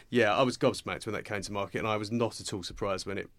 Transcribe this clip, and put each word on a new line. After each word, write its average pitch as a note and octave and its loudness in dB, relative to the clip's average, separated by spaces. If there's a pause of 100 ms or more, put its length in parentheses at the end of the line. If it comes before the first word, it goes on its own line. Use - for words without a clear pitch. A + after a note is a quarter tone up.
yeah, A2 6
I C3+ 6
was B2+ 2
gobsmacked G2+ 0
when A2 -4
that - -6
came G#2 -4
to F#2+ -8
market, G2+ -2
and G#2 0
I G#2+ 2
was G#2+ -4
not A#2 0
at - -8
all F#2+ -4
surprised F#2+ -4
when G2 -4
it, - -6 (120)